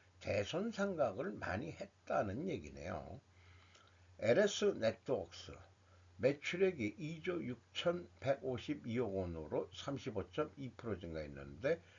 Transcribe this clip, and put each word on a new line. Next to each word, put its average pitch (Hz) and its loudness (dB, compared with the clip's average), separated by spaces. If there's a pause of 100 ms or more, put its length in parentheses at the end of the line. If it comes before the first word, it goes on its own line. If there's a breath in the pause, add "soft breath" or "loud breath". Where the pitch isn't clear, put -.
(200 soft breath)
대손 185 0
상각을 160 2
많이 117 -2
했다는 131 0
얘기네요. 76 -6 (1000 loud breath)
엘에스 196 6 (140)
네트워크스 113 -2 (640 soft breath)
매출액이 147 2
이조 165 -4
육천백오십이억 127 -2
원으로 87 -2
삼십오점이 135 -4
프로 104 -4
증가했는데 78 -2 (180 loud breath)